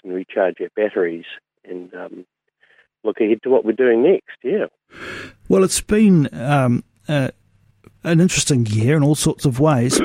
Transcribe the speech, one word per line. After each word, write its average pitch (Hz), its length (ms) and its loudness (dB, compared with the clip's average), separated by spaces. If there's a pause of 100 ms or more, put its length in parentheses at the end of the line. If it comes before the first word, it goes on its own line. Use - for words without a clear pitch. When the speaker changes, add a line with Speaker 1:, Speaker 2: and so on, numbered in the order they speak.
Speaker 1:
and 92 100 -12
recharge 92 480 -4
our 87 140 -8
batteries 87 500 -4 (400)
and, 90 300 -16
um, 90 300 -16 (800)
look 107 160 -6
ahead 107 240 0
to 127 60 -4
what 127 160 2
we're 110 80 0
doing 120 280 2
next, 165 420 0
yeah. 156 240 -4 (840)
Speaker 2:
Well, 190 160 4
it's - 160 -4
been, 202 520 4
um, 127 520 0 (240)
uh, 143 220 -2 (720)
an 170 160 4
interesting 147 440 0
year 110 300 0
in 151 80 2
all 147 120 2
sorts - 300 -2
of 127 140 0
ways, 135 460 2